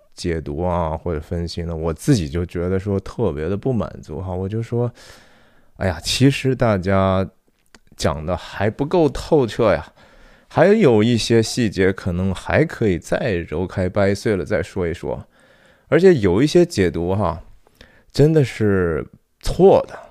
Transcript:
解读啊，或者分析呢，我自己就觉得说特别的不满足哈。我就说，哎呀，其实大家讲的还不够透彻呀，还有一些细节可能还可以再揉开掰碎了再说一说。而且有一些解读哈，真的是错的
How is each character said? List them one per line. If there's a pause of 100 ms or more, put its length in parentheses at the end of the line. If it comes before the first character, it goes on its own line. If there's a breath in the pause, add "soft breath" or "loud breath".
(140)
解
读
啊，
或
者
分
析
呢，
我
自
己
就
觉
得
说
特
别
的
不
满 (140)
足
哈。
我
就
说， (840 loud breath)
哎
呀，
其
实
大
家 (720)
讲
的
还
不
够
透
彻
呀， (560 soft breath)
还
有
一
些
细
节
可
能
还
可
以
再 (120)
揉
开
掰
碎
了
再
说
一
说。 (640 soft breath)
而
且
有
一
些
解
读
哈， (680 soft breath)
真
的
是 (340)
错
的 (140)